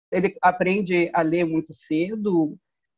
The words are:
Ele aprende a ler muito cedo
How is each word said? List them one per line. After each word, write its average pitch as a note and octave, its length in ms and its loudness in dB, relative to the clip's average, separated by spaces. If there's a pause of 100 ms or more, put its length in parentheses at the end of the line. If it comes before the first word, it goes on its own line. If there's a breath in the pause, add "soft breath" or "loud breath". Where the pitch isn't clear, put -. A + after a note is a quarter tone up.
(120)
Ele F#3 300 0
aprende F3+ 720 2
a E3+ 100 2
ler E3+ 220 0
muito D#3+ 280 -4
cedo F3 840 -2 (420)